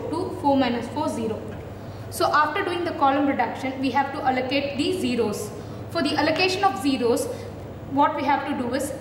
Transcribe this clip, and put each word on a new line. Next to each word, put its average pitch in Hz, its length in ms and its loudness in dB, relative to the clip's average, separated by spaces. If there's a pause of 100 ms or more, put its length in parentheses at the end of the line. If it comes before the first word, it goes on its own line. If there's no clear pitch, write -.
(100)
two, 359 300 -4
four 277 160 4
minus 240 320 2
four, 311 200 -2
zero. 220 320 -2 (720)
So - 220 0
after 302 320 2
doing 349 200 -2
the 320 80 -2
column 285 340 4
reduction, 262 540 -2
we 269 100 0
have 277 220 0
to - 100 -6
allocate 262 560 0
the 359 220 0
zeros. 233 500 0 (400)
For 330 120 0
the 294 140 0
allocation 370 480 2
of - 160 2
zeros, 254 460 2 (640)
what 294 260 4
we 285 80 -2
have 277 220 2
to 254 160 -2
do 240 120 -2
is, 285 160 -2 (100)